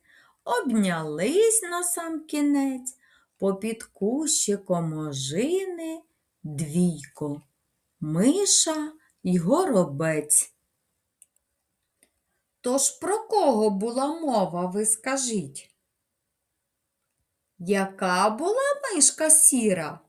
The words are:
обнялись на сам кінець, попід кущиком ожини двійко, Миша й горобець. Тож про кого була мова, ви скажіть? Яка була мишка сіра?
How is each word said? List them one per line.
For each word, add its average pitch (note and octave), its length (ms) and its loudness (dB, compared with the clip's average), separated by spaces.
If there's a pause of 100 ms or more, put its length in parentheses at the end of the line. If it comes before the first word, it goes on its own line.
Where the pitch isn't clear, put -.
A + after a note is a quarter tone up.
(440)
обнялись A3 1160 2
на F4 220 -4
сам E4 400 -6
кінець, C#4 720 0 (420)
попід G3 460 -4
кущиком G3 1120 -2 (100)
ожини D#4+ 960 -4 (400)
двійко, D3+ 1000 -4 (580)
Миша D4+ 920 0 (300)
й F3+ 160 2
горобець. D#3+ 1120 0 (2000)
Тож C4 300 0
про G#4+ 380 -4
кого A#3+ 420 4
була B3 500 -2
мова, F#3 460 0
ви G3+ 200 -2
скажіть? A3+ 840 -4 (1900)
Яка F#3+ 720 0
була B4+ 500 -2 (140)
мишка D#4 360 2
сіра? F#3 800 4